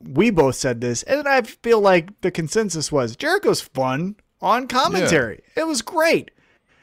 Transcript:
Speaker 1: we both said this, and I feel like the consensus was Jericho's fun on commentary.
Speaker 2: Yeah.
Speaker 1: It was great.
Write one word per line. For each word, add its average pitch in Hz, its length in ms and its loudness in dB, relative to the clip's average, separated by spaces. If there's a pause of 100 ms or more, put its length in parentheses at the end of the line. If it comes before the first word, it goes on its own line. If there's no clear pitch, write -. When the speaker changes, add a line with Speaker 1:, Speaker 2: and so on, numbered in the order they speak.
Speaker 1:
we 160 280 0
both 147 260 2
said 120 260 -4
this, 120 220 -2
and 285 260 -2
I 269 140 4
feel 226 360 0
like 190 400 2
the 185 100 -2
consensus 170 640 -4
was 123 240 -2
Jericho's 302 460 0
fun 135 560 -4 (240)
on 233 260 0
commentary. 240 760 0 (140)
Speaker 2:
Yeah. 302 80 -2
Speaker 1:
It 320 40 -2
was 294 140 -4
great. 311 480 0 (540)